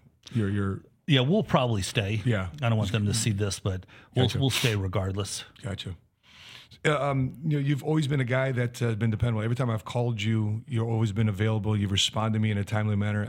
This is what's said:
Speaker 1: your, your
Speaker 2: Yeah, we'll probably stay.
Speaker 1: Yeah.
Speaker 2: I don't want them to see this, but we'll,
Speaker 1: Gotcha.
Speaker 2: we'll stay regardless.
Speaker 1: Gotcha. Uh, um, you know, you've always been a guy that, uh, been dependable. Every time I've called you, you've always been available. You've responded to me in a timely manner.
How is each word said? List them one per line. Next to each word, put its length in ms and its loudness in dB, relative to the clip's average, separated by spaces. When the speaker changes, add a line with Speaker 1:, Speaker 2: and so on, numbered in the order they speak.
Speaker 1:
your, 160 0
your 320 -2
Speaker 2:
Yeah, 140 6
we'll 220 2
probably 400 2
stay. 420 -2
Speaker 1:
Yeah. 240 0
Speaker 2:
I 60 2
don't 100 2
want 140 0
them 140 0
to 80 0
see 180 0
this, 260 -2
but 260 -4
we'll, 120 4
Speaker 1:
Gotcha. 120 0
Speaker 2:
we'll 120 2
stay 260 2
regardless. 680 -4
Speaker 1:
Gotcha. 340 -8
Uh, 140 2
um, 220 0
you 140 2
know, 80 0
you've 160 0
always 240 0
been 140 0
a 40 0
guy 280 0
that, 300 -2
uh, 120 2
been 160 0
dependable. 320 0
Every 140 0
time 140 0
I've 160 -4
called 360 -2
you, 460 0
you've 180 -2
always 260 0
been 160 2
available. 480 0
You've 160 0
responded 460 0
to 40 2
me 100 2
in 60 0
a 60 0
timely 300 0
manner. 340 0